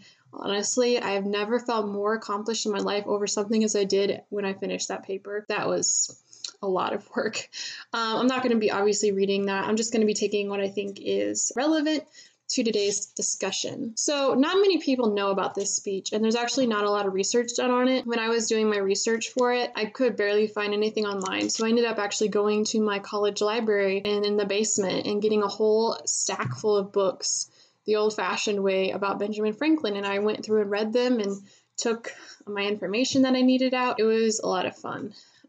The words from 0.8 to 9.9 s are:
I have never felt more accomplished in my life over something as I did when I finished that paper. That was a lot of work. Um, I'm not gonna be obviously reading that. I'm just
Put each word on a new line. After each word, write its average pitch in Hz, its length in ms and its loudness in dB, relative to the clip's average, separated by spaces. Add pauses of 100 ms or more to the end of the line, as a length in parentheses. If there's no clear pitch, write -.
I - 120 -4
have 196 160 -2
never 208 340 -2
felt 220 260 -2
more 202 280 -2
accomplished 220 500 -4
in 214 80 -2
my 196 60 -2
life 196 280 -2
over 202 200 -2
something 214 380 0
as 208 120 0
I 202 80 2
did 196 460 0
when 202 160 -4
I 196 80 -4
finished 185 340 -6
that 190 140 -8
paper. 202 480 -8
That 175 180 -2
was - 500 0 (440)
a 208 40 -6
lot 185 280 0
of 208 200 -8
work. - 360 -4 (420)
Um, 226 280 -2
I'm 247 80 2
not 254 140 0
gonna 233 140 2
be 214 140 2
obviously 202 420 2
reading 196 320 2
that. 196 220 -2
I'm 214 100 2
just 220 160 -2